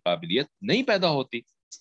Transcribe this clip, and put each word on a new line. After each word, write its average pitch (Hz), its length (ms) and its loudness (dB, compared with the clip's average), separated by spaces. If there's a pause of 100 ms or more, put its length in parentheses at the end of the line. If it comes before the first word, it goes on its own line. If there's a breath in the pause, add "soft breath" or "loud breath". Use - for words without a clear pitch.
قابلیت 87 420 0 (140)
نہیں 202 220 2
پیدا 196 260 2
ہوتی۔ 131 320 -2 (400)